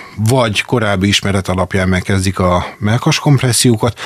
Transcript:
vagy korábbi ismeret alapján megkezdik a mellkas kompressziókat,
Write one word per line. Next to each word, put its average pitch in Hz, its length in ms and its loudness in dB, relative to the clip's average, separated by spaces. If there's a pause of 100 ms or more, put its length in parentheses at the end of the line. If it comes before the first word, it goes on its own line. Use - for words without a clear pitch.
(160)
vagy 113 460 0
korábbi 101 460 0
ismeret 101 400 0
alapján 92 420 0
megkezdik 95 500 0
a 90 260 2 (120)
mellkas 113 420 0
kompressziókat, 123 880 2